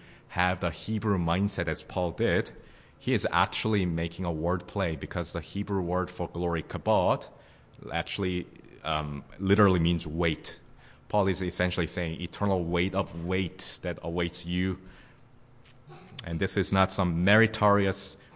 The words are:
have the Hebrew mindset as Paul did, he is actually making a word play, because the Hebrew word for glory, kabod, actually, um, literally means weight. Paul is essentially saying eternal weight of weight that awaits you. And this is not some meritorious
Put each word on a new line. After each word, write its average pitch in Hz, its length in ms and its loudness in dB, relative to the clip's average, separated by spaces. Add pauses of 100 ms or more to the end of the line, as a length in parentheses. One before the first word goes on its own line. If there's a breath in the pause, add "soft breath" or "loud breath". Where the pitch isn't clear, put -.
(300 loud breath)
have 90 300 0
the 87 120 0
Hebrew 104 480 0
mindset 87 480 2
as 80 160 -4
Paul 90 280 -2
did, 101 380 0 (480 loud breath)
he - 160 -2
is 101 180 2
actually 95 540 2
making 85 400 -2
a 85 60 0
word 85 340 0
play, 90 300 -2
because 82 380 -6
the 82 80 -4
Hebrew 98 400 -4
word 87 280 0
for 87 180 -6
glory, 85 360 -2
kabod, 101 640 2 (640 loud breath)
actually, 90 540 -2 (360)
um, 73 400 -4 (160)
literally 95 400 6
means 85 280 2
weight. 82 500 -2 (520 loud breath)
Paul 101 180 2
is 95 160 0
essentially 90 440 0
saying 82 340 -4
eternal 95 420 0
weight 87 320 0
of 87 300 -4
weight 92 560 -4
that 87 200 -6
awaits 87 440 -4
you. 90 340 0 (1400 loud breath)
And 82 160 -4
this 95 180 0
is 95 140 2
not 95 200 6
some 90 340 0
meritorious 101 880 4 (200 loud breath)